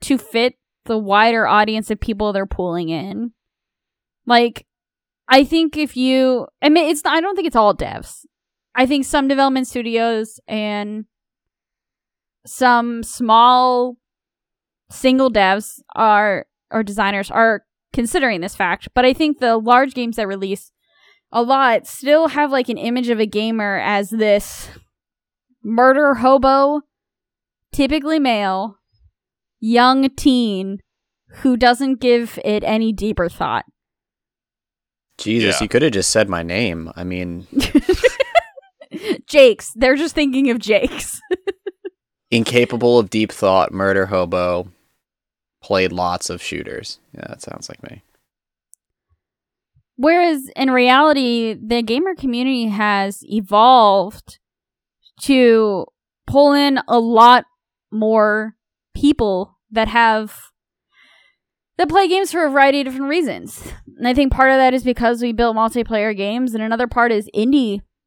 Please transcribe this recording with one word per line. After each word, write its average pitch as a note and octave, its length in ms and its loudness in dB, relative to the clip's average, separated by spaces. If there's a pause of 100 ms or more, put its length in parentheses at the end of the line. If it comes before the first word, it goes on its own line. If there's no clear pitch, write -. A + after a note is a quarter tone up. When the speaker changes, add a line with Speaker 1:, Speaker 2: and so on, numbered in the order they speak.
Speaker 1:
to C4+ 160 0
fit A#3+ 380 -2 (300)
the A3+ 120 -4
wider G#3+ 500 2
audience G#3+ 420 0
of G#3+ 100 -6
people G#3+ 340 -4
they're G3 120 -4
pulling F3 440 -6
in. G3 420 -8 (920)
Like, A#3+ 400 0 (640)
I C4 160 6
think D#4+ 340 0
if D4 200 -4
you, C4 500 2 (140)
I C#4+ 80 2
mean, D#4 200 4
it's, D#4+ 160 -4
I D#4 160 0
don't F#4+ 140 -4
think F4 120 -4
it's C#4 80 -6
all G#3 200 4
devs. - 500 -12 (500)
I B3+ 100 2
think C4+ 200 0
some C#4 220 0
development C4+ 400 0
studios A3+ 800 -4
and G#3 580 -8 (1400)
some A#3+ 580 0
small B3 920 2 (920)
single C4 420 0
devs G3+ 480 0 (160)
are, G#3 500 2 (260)
or A3 120 -2
designers G3+ 460 -4
are A3+ 340 2 (300)
considering A#3 480 -2
this F3+ 140 -10
fact, F#3 400 -4
but B3 100 4
I C4 80 4
think D4+ 260 -2
the A#3 180 2
large B3 360 2
games A#3 220 -6
that A3 120 -4
release G3 440 -8 (600)
a A#3 120 0
lot B3+ 440 2
still D4+ 420 0
have, C#4+ 220 -2
like, B3+ 180 -2
an A3+ 80 -6
image A#3+ 320 -4
of A3+ 100 -2
a A3 60 0
gamer G#3 540 -4
as G3 300 -2
this G#3+ 600 -2 (920)
murder C4 520 2
hobo, C4+ 680 2 (880)
typically D4 480 -2
male, G#3 580 -2 (840)
young B3+ 560 2
teen G3+ 640 0 (640)
who B3+ 140 0
doesn't B3 460 0
give A#3+ 420 0
it G#3 200 -2
any A3 280 -2
deeper F#3 380 -4
thought. B2 360 -6 (1500)
Speaker 2:
Jesus, A2 400 0
Speaker 3:
Yeah. - 60 -4
Speaker 2:
you G#2 40 -6
could B2+ 140 2
have D#3 80 2
just F#2+ 180 -2
said A2 180 2
my F2 140 -4
name. E2+ 540 -4
I - 80 -10
mean F2+ 480 -8
Speaker 1:
<laughs> - 1800 -4
Jakes. C4 480 4
They're B3+ 200 2
just D4+ 200 -4
thinking C#4 340 0
of A#3 100 -2
Jakes. - 640 -4 (500)
<laughs> - 600 -20
Speaker 2:
Incapable A#2+ 640 2
of A2 120 2
deep A2 220 -2
thought, F#2+ 400 0
murder F#2+ 360 -2
hobo, F2+ 600 -2 (920)
played F#2 300 0
lots F2 380 -4
of F2+ 120 -12
shooters. - 560 -12 (160)
Yeah, - 140 -18
that - 140 -18
sounds - 280 -16
like - 140 -20
me. - 180 -20 (1900)
Speaker 1:
Whereas D#4 600 0
in C4 160 -2
reality, B3+ 800 2
the A3+ 300 -4
gamer D4 320 -2
community B3 520 -4
has G3+ 560 -2
evolved G#3 1160 2 (840)
to A3+ 640 2 (400)
pull C#4+ 280 4
in C#4+ 340 2
a A#3+ 120 2
lot A#3 460 6 (460)
more G#3+ 640 0 (400)
people G#3 640 0 (100)
that A3 180 -2
have, A3 480 0 (1400)
that E4 120 0
play F#4+ 180 2
games F#4 240 -2
for E4 140 0
a D4 40 0
variety C#4 320 4
of C4 40 -6
different C4+ 240 -8
reasons. A#3+ 520 -4 (360)
And A#3+ 100 -4
I B3 60 2
think C4+ 180 2
part C4 200 2
of C4+ 60 4
that C4 160 4
is B3+ 100 -2
because A#3+ 380 -2
we A#3+ 120 -4
built A3+ 220 -2
multiplayer A3 600 -2
games, A3 380 -4
and A3 100 -6
another A3+ 240 -4
part A#3 240 0
is G#3 240 -2
indie A3+ 460 0 (260)